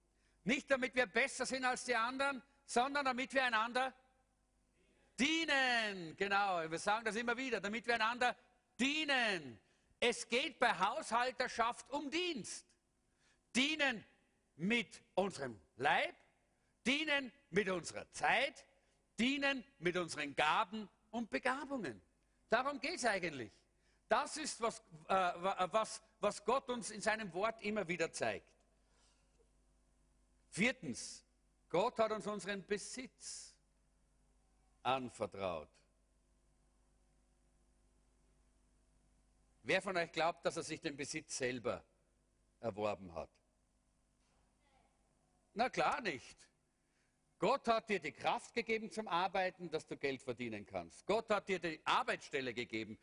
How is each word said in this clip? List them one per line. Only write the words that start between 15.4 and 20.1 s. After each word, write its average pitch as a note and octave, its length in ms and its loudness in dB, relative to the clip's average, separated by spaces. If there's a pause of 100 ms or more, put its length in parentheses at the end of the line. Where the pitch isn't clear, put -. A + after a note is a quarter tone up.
Leib, F#3 380 2 (720)
dienen C#4 480 0 (180)
mit F#3+ 200 2
unserer D#3 400 -6
Zeit, G#3 560 0 (520)
dienen C#4 460 0 (140)
mit E3+ 180 0
unseren D3 380 -4